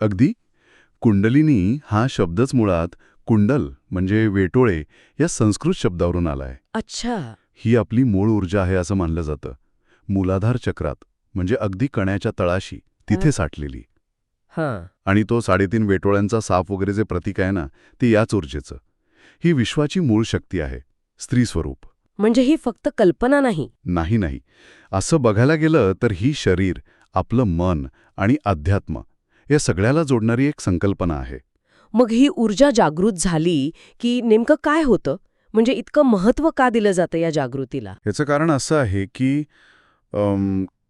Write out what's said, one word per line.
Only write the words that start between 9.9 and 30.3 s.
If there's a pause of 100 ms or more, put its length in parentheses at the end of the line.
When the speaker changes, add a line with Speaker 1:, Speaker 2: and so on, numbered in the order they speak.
Speaker 1:
मूलाधार
चक्रात (400)
म्हणजे
अगदी
कण्याच्या
तळाशी (300)
तिथे
Speaker 2:
हं.
Speaker 1:
साठलेली. (760)
Speaker 2:
हां. (200)
Speaker 1:
आणि
तो
साडेतीन
वेटोळ्यांचा
साप
वगैरे
जे
प्रतीक
आहे
ना, (340)
ते
याच
ऊर्जेचं. (680)
ही
विश्वाची
मूळ
शक्ती
आहे, (400)
स्त्री
स्वरूप. (400)
Speaker 2:
म्हणजे
ही (100)
फक्त
कल्पना
नाही? (160)
Speaker 1:
नाही,
नाही. (520)
असं
बघायला
गेलं (100)
तर
ही
शरीर, (340)
आपलं
मन (300)
आणि (100)
अध्यात्म (500)
या
सगळ्याला
जोडणारी